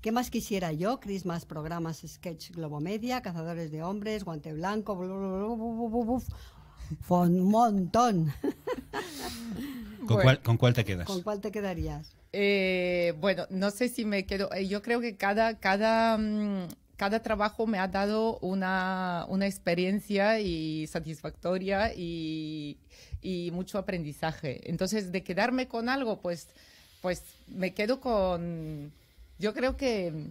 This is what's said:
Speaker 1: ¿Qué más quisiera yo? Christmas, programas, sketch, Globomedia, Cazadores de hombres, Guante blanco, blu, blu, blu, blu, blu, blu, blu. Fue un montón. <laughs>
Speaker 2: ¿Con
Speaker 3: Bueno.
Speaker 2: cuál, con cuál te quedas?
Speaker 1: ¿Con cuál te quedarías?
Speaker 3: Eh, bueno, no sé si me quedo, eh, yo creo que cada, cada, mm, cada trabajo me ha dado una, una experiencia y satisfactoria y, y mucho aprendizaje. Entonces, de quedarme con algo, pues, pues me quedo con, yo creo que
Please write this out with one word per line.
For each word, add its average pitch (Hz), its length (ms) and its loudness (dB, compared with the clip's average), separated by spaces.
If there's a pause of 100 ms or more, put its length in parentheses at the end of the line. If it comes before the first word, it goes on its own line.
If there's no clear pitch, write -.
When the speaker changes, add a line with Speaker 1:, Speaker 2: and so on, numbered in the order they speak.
Speaker 1:
¿Qué 220 100 -2
más 240 200 0
quisiera 202 400 -2
yo? 190 280 -2
Christmas, 180 460 -6
programas, 160 600 -6
sketch, - 420 -12
Globomedia, 180 720 -4
Cazadores 170 480 -6
de 156 140 -6
hombres, 208 400 -4
Guante 160 300 -8
blanco, 202 420 -2
blu, 180 120 -6
blu, 190 300 -4
blu, 214 180 -2
blu, 226 200 -4
blu, 233 140 -2
blu, 233 140 2
blu. 233 200 0 (760)
Fue 180 180 4
un 175 240 6
montón. 202 960 4
<laughs> - 20 -16 (1600)
Speaker 2:
¿Con 220 160 2
Speaker 3:
Bueno. 196 80 6
Speaker 2:
cuál, 131 180 8
con 117 160 4
cuál 123 160 6
te 117 120 2
quedas? 90 200 -2
Speaker 1:
¿Con 185 160 -2
cuál 208 180 -4
te 208 120 -6
quedarías? 160 640 -6 (180)
Speaker 3:
Eh, 185 880 2
bueno, 180 320 4
no 190 180 2
sé 240 200 0
si 240 160 -4
me 202 200 2
quedo, 196 280 -2
eh, 190 140 0
yo 202 140 -2
creo 240 200 2
que 233 160 -4
cada, 220 420 2
cada, 220 580 4
mm, 208 500 0 (300)
cada 208 240 2
trabajo 214 460 0
me 220 100 2
ha 185 100 2
dado 214 520 2
una, 185 880 0
una 190 160 2
experiencia 196 960 2
y 160 480 -2
satisfactoria 180 1080 -2
y, 156 840 -6 (420)
y 175 300 -4
mucho 180 260 -4
aprendizaje. 160 920 -4
Entonces, 185 440 -2
de 185 120 -2
quedarme 247 440 0
con 233 220 -2
algo, 247 320 0
pues, 175 260 -6 (560)
pues 180 180 -2 (260)
me 185 280 -4
quedo 226 260 0
con, 170 880 -2 (460)
yo 208 160 0
creo 262 240 0
que 208 340 0 (200)